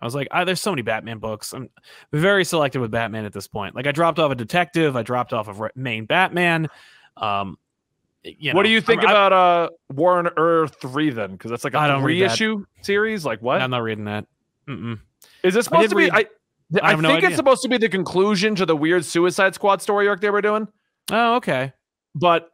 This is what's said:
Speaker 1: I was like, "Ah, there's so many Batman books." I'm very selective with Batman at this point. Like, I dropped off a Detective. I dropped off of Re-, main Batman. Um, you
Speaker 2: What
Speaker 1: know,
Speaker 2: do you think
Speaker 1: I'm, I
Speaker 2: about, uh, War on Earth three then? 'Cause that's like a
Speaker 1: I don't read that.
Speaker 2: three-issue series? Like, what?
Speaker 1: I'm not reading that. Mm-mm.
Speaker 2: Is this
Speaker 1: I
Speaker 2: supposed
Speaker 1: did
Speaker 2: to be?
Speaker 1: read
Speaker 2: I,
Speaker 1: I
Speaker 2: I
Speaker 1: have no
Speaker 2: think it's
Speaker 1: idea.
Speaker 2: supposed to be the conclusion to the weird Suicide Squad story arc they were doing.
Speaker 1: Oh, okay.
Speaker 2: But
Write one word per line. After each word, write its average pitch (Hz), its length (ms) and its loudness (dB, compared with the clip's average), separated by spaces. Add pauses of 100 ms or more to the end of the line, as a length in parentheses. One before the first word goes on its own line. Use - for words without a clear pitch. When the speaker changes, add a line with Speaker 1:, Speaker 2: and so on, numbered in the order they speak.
Speaker 1:
I - 40 -6
was 120 100 -6
like, 139 160 -6
"Ah, 175 140 0
there's 180 160 -2
so 214 100 -2
many 131 120 -4
Batman 110 360 -6
books." 107 320 -10
I'm 127 180 -14 (440)
very 185 320 2
selective 143 360 -2
with 110 100 -4
Batman 110 340 -4
at 98 80 -10
this 98 160 -12
point. 98 260 -8
Like, 131 120 -6
I 147 40 0
dropped 165 280 0
off 147 120 2
a 131 40 -4
Detective. 160 600 -2
I 113 80 -2
dropped 123 300 -4
off 107 160 -4
of 98 100 -12
Re-, 107 160 -6
main 113 300 -6
Batman. 170 640 0 (480)
Um, 101 400 -4 (680)
you 143 300 -6
Speaker 2:
What 185 80 4
Speaker 1:
know, 214 80 4
Speaker 2:
do - 0 -
you 220 120 4
think 226 220 2
Speaker 1:
I'm, - 60 4
I - 20 6
Speaker 2:
about, 196 220 6
uh, 175 360 4 (240)
War 175 240 4
on 170 200 -2
Earth 160 440 2
three 143 300 -2
then? 98 260 -6
'Cause 113 140 -12
that's 117 140 -6
like 127 100 -6
a 147 40 0
Speaker 1:
I 151 80 2
don't 139 160 0
read 165 200 0
that. 190 140 2
Speaker 2:
three-issue 220 280 -2 (160)
series? 208 440 -2
Like, 110 160 -4
what? 131 200 0
Speaker 1:
I'm 127 80 -2
not 123 140 -2
reading 107 220 -6
that. 104 200 -6 (420)
Mm-mm. 113 300 -10 (460)
Speaker 2:
Is 185 100 2
this 226 140 2
Speaker 1:
I - 20 -16
Speaker 2:
supposed 220 140 4
Speaker 1:
did 214 80 2
Speaker 2:
to - 60 -2
be? - 80 4
Speaker 1:
read 175 80 0
Speaker 2:
I, 214 60 4 (640)
Speaker 1:
I 160 60 2
Speaker 2:
I - 40 6
Speaker 1:
have 156 100 2
no 165 80 2
Speaker 2:
think 320 100 4
it's 370 60 4
Speaker 1:
idea. 330 120 2
Speaker 2:
supposed 277 260 4
to 233 60 -4
be 247 80 2
the 220 120 0
conclusion 190 680 0
to 180 100 0
the 160 100 4
weird 160 300 0
Suicide 180 480 2
Squad 196 300 0
story 202 240 0
arc 196 140 -2
they 208 100 0
were 208 100 0
doing. 214 260 -2 (440)
Speaker 1:
Oh, 233 240 2
okay. 135 360 -2 (440)
Speaker 2:
But 165 380 2